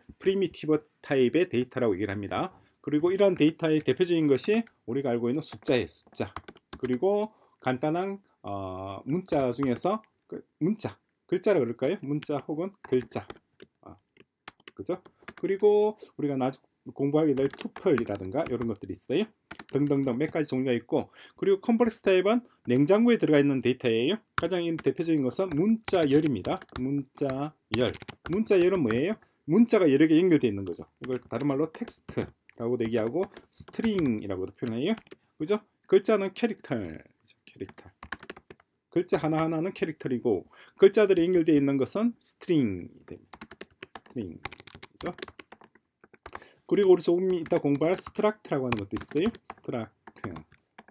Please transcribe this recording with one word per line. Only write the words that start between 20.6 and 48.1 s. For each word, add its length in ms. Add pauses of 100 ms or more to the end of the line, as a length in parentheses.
있고, 360 (260)
그리고 260
컴플렉스 400
타입은 400 (240)
냉장고에 520
들어가 220
있는 220
데이터예요. 540 (200)
가장 280 (140)
대표적인 440
것은 280
문자열입니다. 1120 (200)
문자열. 1120 (400)
문자열은 500
뭐예요? 320 (320)
문자가 460
여러 160
개 100
연결되어 320
있는 160
거죠. 200 (180)
이걸 140 (120)
다른 180
말로 240
텍스트라고도 1160
얘기하고 360 (280)
스트링이라고도 1040
표현해요. 400 (420)
그죠? 220 (280)
글자는 460
캐릭터, 420 (680)
캐릭터. 440 (1000)
글자 280
하나하나는 560
캐릭터이고, 760 (300)
글자들이 480
연결되어 300
있는 220
것은 400
스트링이 720 (160)
됩니다. 340 (560)
스트링. 440 (540)
그죠? 200 (1600)
그리고 220
우리 100
조금 320
이따 240
공부할 380
스트락트라고 720